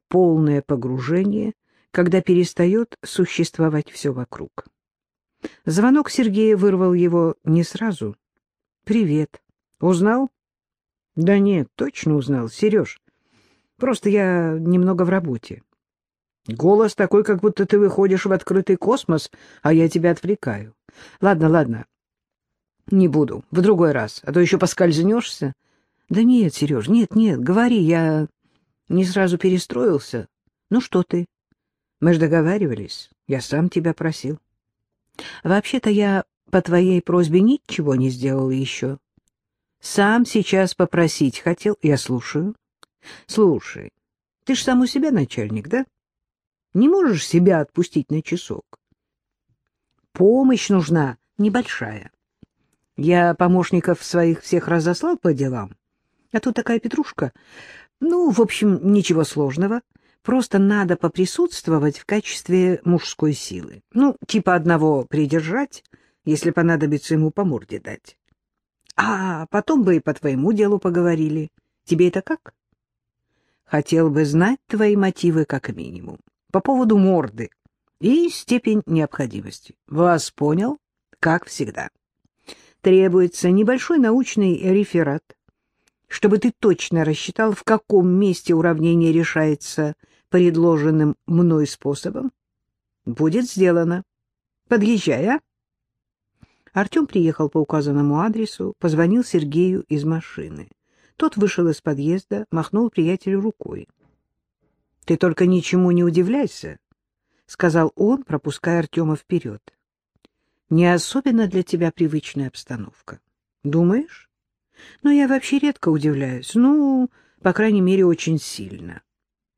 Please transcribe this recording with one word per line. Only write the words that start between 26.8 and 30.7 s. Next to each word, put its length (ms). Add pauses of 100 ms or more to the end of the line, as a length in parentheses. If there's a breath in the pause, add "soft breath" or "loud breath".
нет, 280
нет, 240
говори, 400
я 480 (640)
не 160
сразу 320
перестроился. 880 (420)
Ну 120